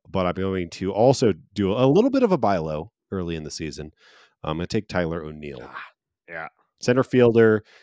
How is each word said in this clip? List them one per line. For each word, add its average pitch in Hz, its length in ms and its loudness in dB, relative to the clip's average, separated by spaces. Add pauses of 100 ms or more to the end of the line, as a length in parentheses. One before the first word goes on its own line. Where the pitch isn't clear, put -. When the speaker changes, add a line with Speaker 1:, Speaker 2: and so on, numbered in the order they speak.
Speaker 1:
but 92 180 -2
I'm 90 80 -2
going 92 360 -6
to 92 220 -6
also 117 400 4 (220)
do 98 180 0
a 127 140 2
little 202 240 4
bit 254 120 -2
of 214 100 2
a 170 60 2
buy 104 200 0
low 80 320 -6 (200)
early 85 260 -4
in 78 80 -8
the 73 60 -12
season. 78 420 -12 (500)
I'm 78 140 -4
gonna 87 100 -4
take 110 220 -4
Tyler 85 340 -4
O'Neill. 76 400 -12
Speaker 2:
Ah, - 220 -16 (440)
yeah. 82 200 -12 (320)
Speaker 1:
Center 123 240 2
fielder. 113 580 6 (200)